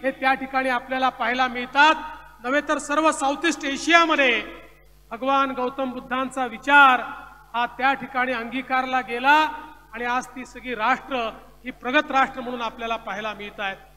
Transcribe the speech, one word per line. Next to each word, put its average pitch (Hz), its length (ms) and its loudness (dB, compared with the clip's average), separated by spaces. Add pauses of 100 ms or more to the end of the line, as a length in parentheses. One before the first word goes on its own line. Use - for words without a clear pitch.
हे 262 80 -2
त्या 262 220 0
ठिकाणी 262 360 -2
आपल्याला 254 400 0
पाहायला 254 380 -2
मिळतात. 247 480 4 (480)
नव्हे 269 180 0
तर 294 160 0
सर्व 302 340 2
साउथ 285 340 -2
ईस्ट 311 200 0
एशियामध्ये 285 760 4 (720)
भगवान 269 400 0
गौतम 254 400 -4
बुद्धांचा 254 540 -4
विचार 254 560 6 (520)
हा 240 120 0 (120)
त्या 269 160 2
ठिकाणी 254 400 -2
अंगीकारला 254 680 -2
गेला 247 340 2 (580)
आणि 233 120 -8
आज 247 220 -4
ती 254 180 -14
सगळी 240 300 -10
राष्ट्र 240 540 -2 (360)
ही 254 60 -10
प्रगत 294 400 0
राष्ट्र 262 300 0
म्हणून 240 200 -8
आपल्याला 226 340 -6
पाहायला 214 380 -8
मिळत 202 260 -14
आहेत. 190 180 -6 (200)